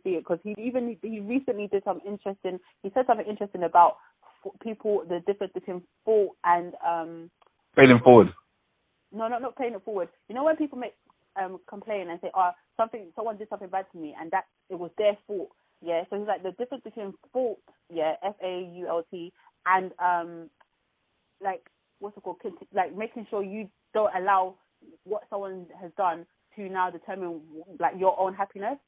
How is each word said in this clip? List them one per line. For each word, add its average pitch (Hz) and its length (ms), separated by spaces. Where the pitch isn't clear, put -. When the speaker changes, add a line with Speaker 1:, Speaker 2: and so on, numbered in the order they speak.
Speaker 1:
see 196 60
it, 160 140
'cause 170 200
he 208 140
even, 240 440
he 220 180
recently 214 460
did 196 160
something 185 240
interesting. 196 540
He 196 60
said 254 160
something 220 200
interesting 202 380
about 170 320
f-, - 160
people, 214 480
the 175 180
difference 196 260
between 180 300
fault 214 400
and, 175 300
um, 165 440
Speaker 2:
Failing 127 300
forward. 113 240
Speaker 1:
No, 226 160
not, 240 140
not 254 140
paying 240 180
it 196 100
forward. 190 240
You 202 60
know 262 100
when 320 120
people 294 220
make, 247 160
um, 185 220
complain 202 420
and 175 100
say, 185 140
"Oh, 180 160
something, 226 400
someone 220 220
did 214 100
something 196 200
bad 190 240
to 180 60
me," 156 200
and 160 140
that 190 140
it 185 80
was 170 220
their 208 180
fault. 196 240
Yeah, 170 300
so 202 80
he's 208 100
like, 185 140
the 185 100
difference 247 320
between 202 300
fault, 247 260
yeah, 160 340
F 202 200
A 185 180
U 175 280
L 165 220
T, 180 220
and, 185 320
um, 170 520
like, 190 300
what's 208 160
it 196 60
called? 180 180
Conti-, - 320
like, 185 220
making 220 360
sure 202 120
you 202 260
don't 214 200
allow 190 420
what 208 260
someone 190 360
has 180 160
done 170 300
to 202 120
now 185 220
determine, 175 500
like, 170 200
your 185 200
own 185 160
happiness. 202 540